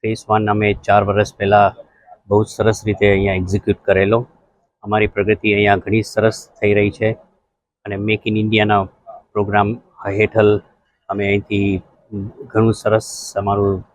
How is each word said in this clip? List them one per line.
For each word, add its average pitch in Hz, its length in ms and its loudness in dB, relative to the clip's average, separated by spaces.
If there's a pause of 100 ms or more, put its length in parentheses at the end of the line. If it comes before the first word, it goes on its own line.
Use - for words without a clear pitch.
ફેઝ 110 160 -4 (120)
વન 107 200 2
અમે 104 240 2
ચાર 101 300 2
વર્ષ 101 340 0
પહેલાં 101 500 2 (400)
બહુ 104 160 2
જ 101 40 -4
સરસ 110 380 -2
રીતે 104 240 0
અહીંયા 98 240 0
એક્ઝિક્યુટ 92 440 -2
કરેલો. 101 500 0 (540)
અમારી 107 260 0
પ્રગતિ 104 460 0
અહીંયા 101 220 4
ઘણી 104 260 -2
સરસ - 480 -2 (120)
થઈ 104 120 2
રહી 104 160 2
છે 110 220 -2 (760)
અને 101 100 -8
મેક 107 300 -2
ઇન 107 120 -2
ઇન્ડિયાના 107 460 2 (500)
પ્રોગ્રામ 104 480 0 (260)
હેઠળ 104 540 2 (480)
અમે 101 180 -4
અહીંથી 101 540 -2 (680)
ઘણું 110 260 2
સરસ - 600 -4
અમારું 101 600 -2